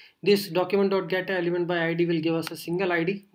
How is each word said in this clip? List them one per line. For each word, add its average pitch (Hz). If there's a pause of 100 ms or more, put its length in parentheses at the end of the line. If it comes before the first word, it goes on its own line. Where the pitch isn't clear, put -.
(240)
This 202
document 185
dot 185
get 180
element 175
by 170
I 165
D 170
will 170
give 160
us 160
a 165
single 180
I 170
D, 196